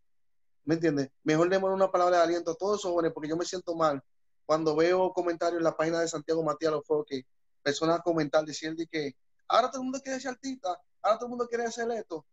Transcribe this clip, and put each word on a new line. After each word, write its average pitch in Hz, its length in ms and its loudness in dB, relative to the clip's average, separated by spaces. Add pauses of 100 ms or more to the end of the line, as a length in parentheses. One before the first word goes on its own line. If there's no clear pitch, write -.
(640)
¿me 156 120 2
entiendes? 151 340 0 (140)
Mejor 160 260 4
démosle 190 240 2
una 190 180 2
palabra 180 260 4
de 170 60 6
aliento 170 280 0
a 160 40 -4
todos 202 240 -2
esos 185 120 -4
jóvenes, 165 220 0
porque 151 160 -8
yo 160 60 -2
me 175 100 -4
siento 175 300 -6
mal 151 280 0 (420)
cuando 156 300 2
veo 180 380 2
comentarios 170 460 -2
en 165 40 0
la 160 140 0
página 165 220 0
de 170 80 0
Santiago 160 360 -2
Matías 156 280 0
Los 151 140 -2
Foques, 147 380 -2 (380)
personas 160 400 0
comentar, 156 420 2
decir 160 320 -8
de 165 120 -6
que 151 280 -6 (320)
ahora 247 220 4
todo 262 120 -8
el 254 40 -6
mundo 262 180 -6
quiere 262 160 -6
ser 262 120 -6
artista, 254 480 -8 (240)
ahora 208 140 4
todo 240 80 -8
el 240 40 -8
mundo 240 180 -4
quiere 233 180 -4
hacer 233 260 -4
esto. 170 420 -8